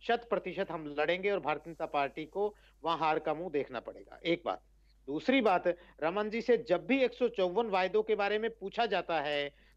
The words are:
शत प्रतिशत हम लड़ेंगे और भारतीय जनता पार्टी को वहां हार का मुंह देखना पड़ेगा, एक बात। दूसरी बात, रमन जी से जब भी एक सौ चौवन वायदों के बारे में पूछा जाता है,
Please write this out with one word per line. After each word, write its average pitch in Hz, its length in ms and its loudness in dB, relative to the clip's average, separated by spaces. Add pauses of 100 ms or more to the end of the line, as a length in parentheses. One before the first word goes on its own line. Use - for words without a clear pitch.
शत 233 220 0
प्रतिशत 185 420 -2
हम 156 280 -8
लड़ेंगे 180 320 0
और 190 80 0
भारतीय 151 340 -4
जनता 160 120 -6
पार्टी 147 400 -2
को 202 300 -4 (280)
वहां 160 160 0
हार 156 200 2
का 160 140 -2
मुंह 170 160 -6
देखना 131 300 -2
पड़ेगा, 98 460 -14
एक 165 200 0
बात। 98 160 -2 (440)
दूसरी 202 360 2
बात, 180 260 4 (360)
रमन 208 260 0
जी 220 120 -4
से 226 280 2
जब 165 160 2
भी 262 180 4
एक 247 100 0
सौ 247 140 0
चौवन 196 400 0
वायदों 190 360 2
के 220 120 2
बारे 202 240 0
में 226 120 -2
पूछा 208 340 -4
जाता 175 340 0
है, 143 300 -2 (280)